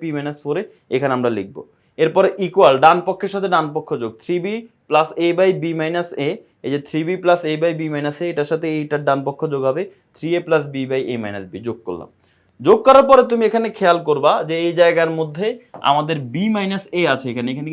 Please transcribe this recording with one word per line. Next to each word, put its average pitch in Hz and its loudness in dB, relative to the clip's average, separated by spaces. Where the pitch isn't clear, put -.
পি 165 -8
মাইনাস 147 -8
ফোর 147 -4
এ - -8
এখানে 135 0
আমরা 123 0
লিখব। 98 -10
এরপরে 185 4
ইকুয়াল, 180 6
ডান 165 6
পক্ষের 190 -4
সাথে 196 -4
ডান 156 2
পক্ষ 156 -4
যোগ, 110 -6
থ্রি 175 -4
বি 208 -4
plus 156 2
a - 2
by 190 4
b - -4
minus 175 -4
a, - 0
এই 131 -6
যে 143 -2
থ্রি 156 -4
বি 185 -4
plus 175 2
a - -2
by 170 0
b - -8
minus 147 -6
a, - -4
এটার 147 -4
সাথে 160 -2
এইটার 151 -4
ডান 139 2
পক্ষ 139 -6
যোগ 139 -4
হবে, 151 -2
থ্রি 160 -8
এ - -2
plus 160 2
b - -10
by 131 0
a 123 -4
minus 101 -8
b - -12
যোগ 110 -6
করলাম। 87 -8
যোগ 220 8
করার 269 8
পরে 254 8
তুমি 233 2
এখানে 226 0
খেয়াল 170 4
করবা 147 2
যে 165 -2
এই 170 0
জায়গার 165 4
মধ্যে 160 -6
আমাদের 151 0
বি 175 -2
মাইনাস 196 -4
এ - 0
আছে 131 -4
এখানে, 120 -4
এখানে 151 -8